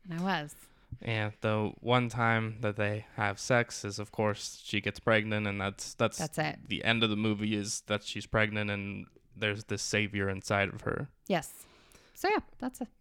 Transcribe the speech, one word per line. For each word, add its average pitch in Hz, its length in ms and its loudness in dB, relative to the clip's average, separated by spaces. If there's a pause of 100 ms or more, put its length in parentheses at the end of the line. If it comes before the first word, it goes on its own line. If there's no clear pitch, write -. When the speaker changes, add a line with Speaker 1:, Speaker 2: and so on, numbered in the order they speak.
Speaker 1:
And 165 120 -6
I - 20 0
was. 165 320 0 (500)
Speaker 2:
Yeah, 110 260 0 (100)
the 107 400 2
one 120 300 4
time 113 500 2
that 104 160 0
they 104 300 0 (100)
have 101 240 0
sex - 440 0
is, 101 140 -6
of 104 140 -8
course, - 500 -2
she - 180 0
gets 104 200 -4
pregnant, 107 460 2
and 101 140 -2
that's, - 340 -4
that's - 240 2
Speaker 1:
That's 160 200 -4
it. 151 200 -2 (100)
Speaker 2:
the - 160 -4
end 117 180 4
of 113 80 4
the 104 60 2
movie 107 400 0
is 104 300 -4
that 104 180 -2
she's - 220 -8
pregnant 107 440 0
and 101 360 -4 (280)
there's 107 300 -2
this 101 180 -4
savior 101 460 0
inside 98 400 0
of - 140 -8
her. - 260 -2 (180)
Speaker 1:
Yes. 165 240 -2 (640)
So, - 140 -2
yeah, 415 120 2 (180)
that's 254 240 -8
it. 233 60 -8 (120)